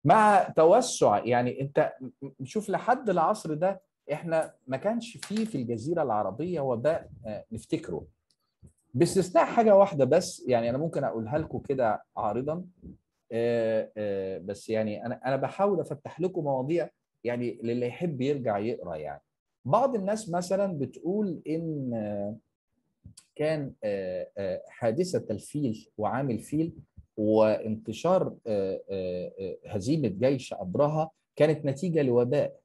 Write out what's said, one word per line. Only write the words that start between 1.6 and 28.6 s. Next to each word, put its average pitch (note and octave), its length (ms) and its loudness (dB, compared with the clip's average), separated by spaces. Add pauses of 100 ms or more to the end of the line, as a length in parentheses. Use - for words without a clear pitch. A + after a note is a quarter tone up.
أنت C#3+ 320 0 (500)
شوف G#3 260 -6
لحد A3 400 0
العصر E3+ 440 0
ده F#3 280 -2 (300)
إحنا D#3+ 420 -2 (140)
ما C3 100 -4
كانش A3 400 -4
فيه A3 280 -4
في A3 100 -8
الجزيرة B2+ 480 -2
العربية A#2+ 580 -2
وباء، C3+ 480 0 (160)
آه، G#2 260 -10
نفتكره، F#2 560 -6 (880)
باستثناء F3+ 520 4
حاجة A3 300 6
واحدة G3 300 8
بس، E3 420 2
يعني A#2 220 2
أنا B2+ 80 -2
ممكن D#3 260 -2
أقولها A2+ 340 -4
لكم D#3 220 -4
كده A#2+ 440 0 (140)
عارضًا، C3 480 -4 (680)
آه، A2+ 680 0
آه، G2 400 -4
بس G2 320 -10
يعني A2 360 -2
أنا، A#2+ 200 -6
أنا C3+ 100 0
بحاول E3+ 440 0
أفتح C#3 400 -10
لكم F3+ 240 -2
مواضيع C#3 460 -2 (340)
يعني A#2+ 400 -4
للي A#2+ 240 -2
يحب D3+ 340 -4
يرجع B2 360 -2
يقرأ. G2+ 380 -6
يعني D2 260 -10 (440)
بعض A#3+ 300 2
الناس G3+ 340 -4
مثلًا F3+ 480 -2
بتقول E3+ 720 -4
إن، D3+ 460 -4
آه، G#2 440 -4 (1000)
كان، D3+ 380 -2 (100)
آه، F#2+ 440 -4 (100)
آه، F#2+ 300 -4
حادثة D3+ 640 -2
الفيل A2 680 -4
وعام A#2 340 -2
الفيل D#3 420 -4 (440)
وانتشار، G#2+ 1160 2 (120)
آه، G2 420 -2